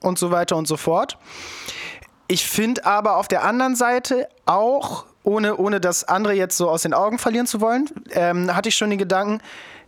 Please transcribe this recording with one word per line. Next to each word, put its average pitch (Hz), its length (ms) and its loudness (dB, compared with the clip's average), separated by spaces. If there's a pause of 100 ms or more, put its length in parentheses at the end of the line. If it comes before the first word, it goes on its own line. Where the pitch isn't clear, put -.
und 185 180 0
so 175 120 0
weiter 175 260 2
und 160 120 -2
so 156 80 0
fort. 180 400 0 (1120)
Ich - 180 0
find 220 400 0
aber 202 300 2
auf 196 120 0
der 165 160 2
anderen 247 320 2
Seite 247 520 0 (180)
auch, 220 580 0 (180)
ohne, 208 340 2
ohne 196 240 2
das 175 240 0
andere 208 300 2
jetzt 185 220 0
so 175 120 2
aus 165 140 0
den 160 120 0
Augen 214 240 2
verlieren 240 280 0
zu 214 140 -2
wollen, 240 280 0 (240)
ähm, 175 420 0
hatte 196 140 0
ich 220 60 0
schon 214 160 0
den 202 80 0
Gedanken, 196 420 0 (460)